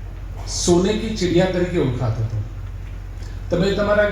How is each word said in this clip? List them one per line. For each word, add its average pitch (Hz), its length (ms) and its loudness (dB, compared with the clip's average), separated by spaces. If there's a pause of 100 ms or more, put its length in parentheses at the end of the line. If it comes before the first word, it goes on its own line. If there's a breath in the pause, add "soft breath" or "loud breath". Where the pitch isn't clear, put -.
(560)
સોને 180 360 4 (100)
કી 226 180 -4
ચિડિયા 175 360 4
તરીકે 175 300 0
ઓળખાતો 120 400 0
હતો. - 120 -4 (1120 loud breath)
તમે 185 260 2
તમારા 208 360 4